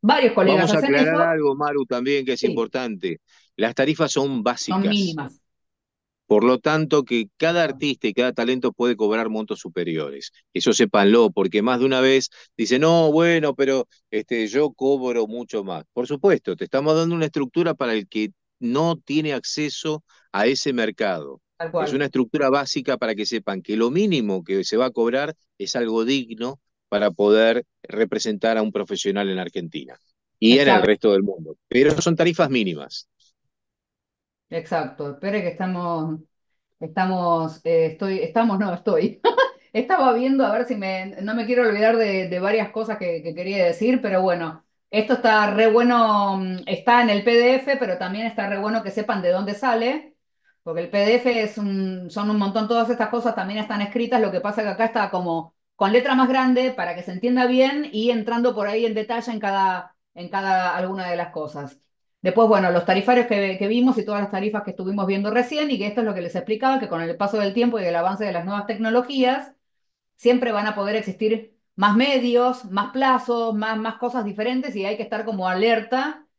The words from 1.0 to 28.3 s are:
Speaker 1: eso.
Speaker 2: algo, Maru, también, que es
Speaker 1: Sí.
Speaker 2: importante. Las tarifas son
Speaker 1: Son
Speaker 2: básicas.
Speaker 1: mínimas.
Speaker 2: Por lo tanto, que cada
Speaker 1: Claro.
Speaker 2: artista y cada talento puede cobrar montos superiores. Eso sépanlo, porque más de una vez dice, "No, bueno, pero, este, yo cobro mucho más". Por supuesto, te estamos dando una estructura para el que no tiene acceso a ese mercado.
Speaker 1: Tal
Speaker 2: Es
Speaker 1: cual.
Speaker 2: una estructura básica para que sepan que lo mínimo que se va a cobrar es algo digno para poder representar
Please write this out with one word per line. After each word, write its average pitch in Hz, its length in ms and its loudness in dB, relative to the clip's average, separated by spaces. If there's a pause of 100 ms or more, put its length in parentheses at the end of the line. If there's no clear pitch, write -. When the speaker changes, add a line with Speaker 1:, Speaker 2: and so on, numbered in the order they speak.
Speaker 1:
eso. 165 140 4
Speaker 2:
algo, 147 240 2
Maru, 143 300 -2
también, 131 380 0
que 127 100 0
es - 80 -8
Speaker 1:
Sí. - 80 -2
Speaker 2:
importante. 110 680 -4 (380)
Las 113 180 0
tarifas 147 380 0
son 135 320 -2
Speaker 1:
Son - 0 -
Speaker 2:
básicas. 185 440 -2
Speaker 1:
mínimas. 165 520 -4 (880)
Speaker 2:
Por 107 180 4
lo 123 160 4
tanto, 151 440 2
que 113 320 -2
cada 165 280 2
Speaker 1:
Claro. 139 100 -4
Speaker 2:
artista 135 320 -4
y 104 80 -2
cada 123 180 0
talento 123 400 -2
puede 120 220 0
cobrar 110 340 0
montos 110 300 -6
superiores. 80 720 -6 (240)
Eso 110 180 2
sépanlo, 107 600 6
porque 98 280 0
más 123 200 0
de 131 60 2
una 131 140 2
vez 131 300 2 (260)
dice, 120 220 0
"No, 160 320 4
bueno, 160 460 2
pero, 135 320 0 (240)
este, 110 340 -2
yo 139 260 0
cobro 127 540 0
mucho 110 380 -8
más". 82 280 -8
Por 123 140 -4
supuesto, 143 480 0
te - 120 -8
estamos 147 280 0
dando 165 220 0
una 160 100 0
estructura 156 480 -2
para 120 200 -2
el 104 120 -4
que 107 240 -4 (300)
no 143 360 0
tiene 151 360 -2
acceso 151 720 -6 (260)
a 101 160 0
ese 135 260 0
mercado. 98 680 -4 (160)
Speaker 1:
Tal 165 220 -10
Speaker 2:
Es 147 140 -4
Speaker 1:
cual. - 0 -
Speaker 2:
una 143 120 -2
estructura 135 440 0
básica 135 480 -2
para 113 200 -4
que 104 100 -4
sepan 101 340 -6
que 104 160 -4
lo 117 140 2
mínimo 131 540 0
que 95 180 -2
se 107 140 -2
va 123 100 2
a 127 60 -2
cobrar 131 420 -2 (240)
es 196 160 -8
algo 113 300 -2
digno 120 560 -4 (280)
para 104 220 0
poder 110 540 4 (180)
representar 107 720 -2